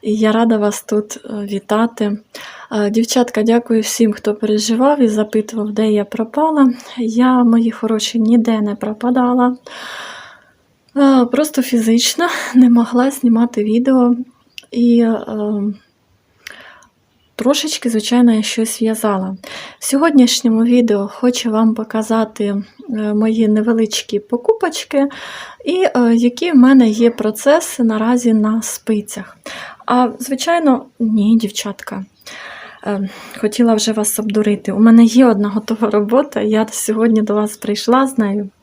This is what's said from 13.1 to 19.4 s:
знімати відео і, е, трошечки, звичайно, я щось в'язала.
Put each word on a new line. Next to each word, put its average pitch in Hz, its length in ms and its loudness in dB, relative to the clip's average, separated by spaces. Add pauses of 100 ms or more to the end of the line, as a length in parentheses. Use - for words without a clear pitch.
знімати 233 520 0
відео 247 520 2 (560)
і, 240 280 4
е, 226 240 0 (2000)
трошечки, 277 540 -2
звичайно, 233 440 2
я 214 100 0
щось 226 380 -4
в'язала. 202 540 -2 (440)